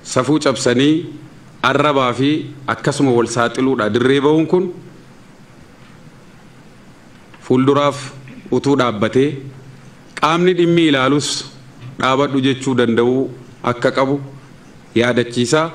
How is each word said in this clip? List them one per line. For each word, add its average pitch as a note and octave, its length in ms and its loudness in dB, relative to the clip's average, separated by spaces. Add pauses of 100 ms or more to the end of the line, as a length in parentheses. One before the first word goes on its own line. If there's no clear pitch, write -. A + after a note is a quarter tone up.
Safuu C3+ 360 -2
cabsanii C#3 640 0 (580)
arrabaa C3+ 500 2
fi C3+ 160 0 (380)
akkasuma C3+ 440 0
wal A#2 160 2
saaxiluudha A#2+ 640 0
dirree C3 320 2
ba'uun D#3 260 2
kun. F#3 180 2 (2750)
Fuulduraaf C3+ 560 2 (540)
utuu C3+ 260 2
dhaabbatee A#2+ 520 0 (920)
qaamni E3+ 360 2
dhimmi E3+ 300 4
ilaalus C#3 420 0 (720)
dhaabadhu C3 420 0
jechuu C3 360 -2
danda'u A#2+ 520 2 (340)
akka B2 280 -2
qabu C#3 280 -2 (760)
yaadachiisa. A#2+ 680 0 (140)